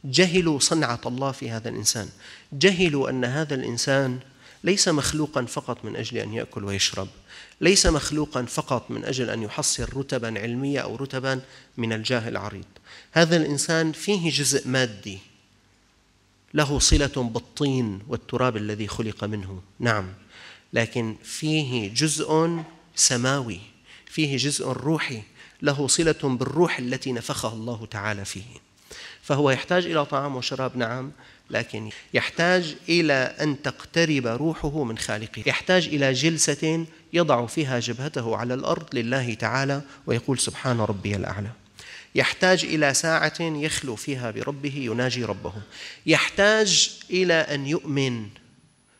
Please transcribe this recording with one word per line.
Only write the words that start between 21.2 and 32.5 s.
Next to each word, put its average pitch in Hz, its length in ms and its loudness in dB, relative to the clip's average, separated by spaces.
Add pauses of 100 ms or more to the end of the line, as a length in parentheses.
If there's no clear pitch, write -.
فيه 127 680 -2
جزء 156 680 0 (360)
سماوي، 123 640 2 (460)
فيه 143 320 -2
جزء 139 300 -2
روحي، 127 540 -2 (400)
له 143 260 2
صلة 160 360 2
بالروح 135 560 2
التي 131 320 -4
نفخها 113 420 -4
الله 113 380 -8
تعالى 101 340 -4
فيه. 98 180 -10 (800)
فهو 143 300 4
يحتاج 180 340 2
إلى 156 200 0
طعام 139 300 -2
وشراب، 127 420 -4
نعم، 127 340 -4 (380)
لكن 110 400 -4 (240)
يحتاج 170 600 2 (140)